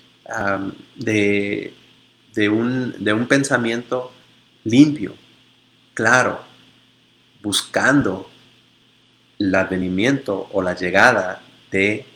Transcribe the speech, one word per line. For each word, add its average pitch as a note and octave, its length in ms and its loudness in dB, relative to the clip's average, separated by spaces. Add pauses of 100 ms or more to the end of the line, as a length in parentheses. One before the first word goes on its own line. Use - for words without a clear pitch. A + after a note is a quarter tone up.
(280)
am, G2 460 -4 (200)
de, G2+ 800 -2 (600)
de G#2+ 140 2
un, A#2+ 500 -2
de G#2 140 -2
un A#2 140 -2
pensamiento B2+ 840 -2 (520)
limpio, B2 500 4 (800)
claro, A2+ 500 2 (960)
buscando G#2 880 0 (1080)
el G2 160 0
advenimiento F#2+ 1000 -2
o G2 80 -2
la F2+ 140 -2
llegada F#2+ 680 2 (300)
de G#2 340 0 (120)